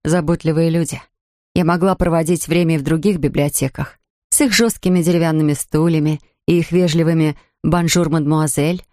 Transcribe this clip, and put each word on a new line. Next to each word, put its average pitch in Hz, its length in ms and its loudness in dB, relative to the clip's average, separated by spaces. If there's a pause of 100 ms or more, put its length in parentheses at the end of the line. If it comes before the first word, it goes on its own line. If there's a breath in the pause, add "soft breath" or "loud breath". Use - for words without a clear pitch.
заботливые 160 640 0
люди. 160 320 -4 (520)
Я 180 120 2
могла 180 280 2
проводить 165 540 -2
время 165 280 2
и - 20 0
в 139 40 -4
других 160 360 0
библиотеках, 143 800 -4 (320)
с - 100 0
их 262 140 2
жёсткими 185 480 0
деревянными 160 500 2
стульями 156 680 0 (240)
и 175 140 4
их 165 120 -4
вежливыми 160 640 0 (260 soft breath)
"бонжур, 170 460 0
мадмуазель", 156 760 -2 (100)